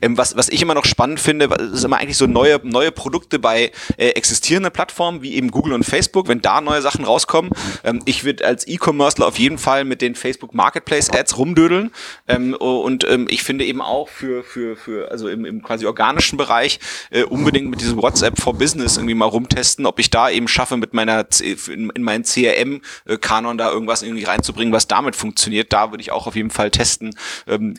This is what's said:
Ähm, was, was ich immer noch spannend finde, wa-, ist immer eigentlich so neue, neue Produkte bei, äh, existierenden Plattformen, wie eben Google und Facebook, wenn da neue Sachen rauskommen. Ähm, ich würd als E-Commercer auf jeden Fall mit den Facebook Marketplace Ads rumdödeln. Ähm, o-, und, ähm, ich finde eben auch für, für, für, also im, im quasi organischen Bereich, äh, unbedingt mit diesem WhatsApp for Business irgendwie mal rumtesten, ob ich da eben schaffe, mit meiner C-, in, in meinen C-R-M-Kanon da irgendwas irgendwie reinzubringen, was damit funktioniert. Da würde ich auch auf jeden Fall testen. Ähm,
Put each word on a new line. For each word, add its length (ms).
Ähm, 160
was, 180
was 120
ich 120
immer 140
noch 100
spannend 360
finde, 300
wa-, 40
ist 300
immer 140
eigentlich 180
so 100
neue, 380
neue 260
Produkte 480
bei, 320
äh, 120
existierenden 640
Plattformen, 500
wie 120
eben 180
Google 220
und 100
Facebook, 420
wenn 160
da 180
neue 220
Sachen 220
rauskommen. 480
Ähm, 220
ich 180
würd 180
als 240
E-Commercer 580
auf 140
jeden 200
Fall 260
mit 180
den 140
Facebook 360
Marketplace 580
Ads 280
rumdödeln. 540
Ähm, 320
o-, 220
und, 280
ähm, 220
ich 140
finde 220
eben 140
auch 280
für, 340
für, 320
für, 380
also 160
im, 160
im 180
quasi 240
organischen 500
Bereich, 440
äh, 120
unbedingt 480
mit 100
diesem 220
WhatsApp 380
for 140
Business 420
irgendwie 180
mal 120
rumtesten, 600
ob 140
ich 100
da 180
eben 200
schaffe, 280
mit 160
meiner 380
C-, 260
in, 220
in 120
meinen 220
C-R-M-Kanon 1300
da 120
irgendwas 320
irgendwie 220
reinzubringen, 500
was 140
damit 260
funktioniert. 580
Da 200
würde 100
ich 80
auch 160
auf 80
jeden 160
Fall 220
testen. 420
Ähm, 320